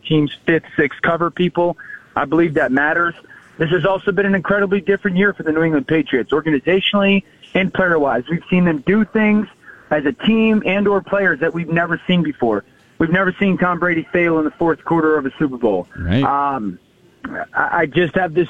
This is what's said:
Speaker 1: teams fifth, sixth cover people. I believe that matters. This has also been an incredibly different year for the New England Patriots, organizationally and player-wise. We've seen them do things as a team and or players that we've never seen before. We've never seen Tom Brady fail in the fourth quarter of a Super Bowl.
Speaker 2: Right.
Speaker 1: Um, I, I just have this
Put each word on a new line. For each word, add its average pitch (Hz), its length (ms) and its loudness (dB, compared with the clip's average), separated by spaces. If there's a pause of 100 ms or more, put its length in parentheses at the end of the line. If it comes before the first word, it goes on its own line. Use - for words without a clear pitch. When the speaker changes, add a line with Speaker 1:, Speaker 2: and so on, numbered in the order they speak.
Speaker 1:
teams 151 240 2 (140)
fifth, 160 220 0 (100)
sixth 147 240 0
cover 170 300 0
people. 175 480 -2 (360)
I 143 120 -2
believe 160 280 2
that 143 160 0
matters. 165 440 0 (420)
This 160 140 -2
has 170 140 2
also 196 280 0
been 196 140 0
an 196 100 2
incredibly 196 440 0
different 196 360 -2
year 196 160 4
for - 100 -12
the 156 80 -2
New 160 140 2
England 151 240 0
Patriots, 139 420 0
organizationally 190 920 0 (300)
and 190 200 0
player-wise. 151 560 0
We've 170 180 -4
seen 180 160 2
them 160 220 0
do 208 180 2
things 214 440 0 (420)
as 151 160 0
a 139 60 0
team 220 520 2
and 202 220 0
or 202 140 2
players 185 400 0
that 160 120 0
we've 165 160 -6
never 165 380 -2
seen 180 160 2
before. 117 400 -2 (360)
We've 160 120 0
never 180 220 0
seen 185 260 0
Tom 180 220 -2
Brady 170 320 -2
fail 170 260 2
in 156 60 0
the 151 80 -4
fourth 165 320 -2
quarter 156 320 2
of 139 100 -4
a 131 120 -6
Super 135 180 -2
Bowl. 101 320 -2 (100)
Speaker 2:
Right. 90 240 0
Speaker 1:
Um, 135 560 -2 (760)
I, 147 280 -2
I 160 60 0
just 156 280 -2
have 180 180 -2
this 170 180 0